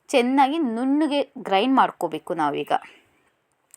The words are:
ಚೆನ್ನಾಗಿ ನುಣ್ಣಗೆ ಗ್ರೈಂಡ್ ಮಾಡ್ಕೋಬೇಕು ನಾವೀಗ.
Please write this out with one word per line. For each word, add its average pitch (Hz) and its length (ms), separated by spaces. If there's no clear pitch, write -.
ಚೆನ್ನಾಗಿ 269 500
ನುಣ್ಣಗೆ 269 800
ಗ್ರೈಂಡ್ 202 380
ಮಾಡ್ಕೋಬೇಕು 170 580
ನಾವೀಗ. 147 380